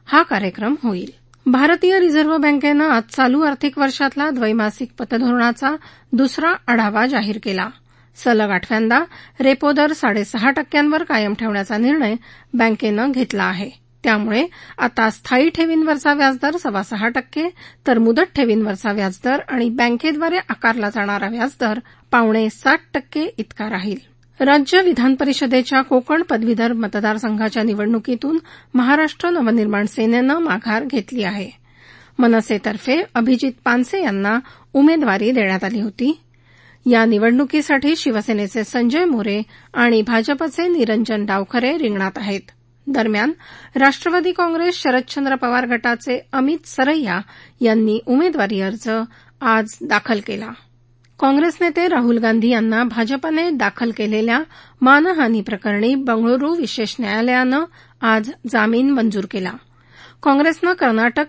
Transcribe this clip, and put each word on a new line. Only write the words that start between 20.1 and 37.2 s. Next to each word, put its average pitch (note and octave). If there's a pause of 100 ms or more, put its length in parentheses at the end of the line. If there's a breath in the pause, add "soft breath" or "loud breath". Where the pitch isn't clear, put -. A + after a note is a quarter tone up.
आकारला A#3
जाणारा G3+
व्याजदर A#3 (320 soft breath)
पावणे A3
सात C#4+ (160)
टक्के D4+ (160)
इतका G#3+
राहील. G3 (420)
राज्य C#4+
विधान C4+
परिषदेच्या C4
कोकण C4
पदवीधर A#3
मतदारसंघाच्या G#3+
निवडणुकीतून A3+ (360 loud breath)
महाराष्ट्र D4
नवनिर्माण A3
सेनेनं B3
माघार A3+
घेतली B3
आहे. G3 (680 soft breath)
मनसेतर्फे A3+ (120)
अभिजित B3 (120)
पानसे B3
यांना G#3 (340 loud breath)
उमेदवारी C4+
देण्यात G3
आली A#3+
होती. A#3+ (640 soft breath)
या A#3
निवडणुकीसाठी C4+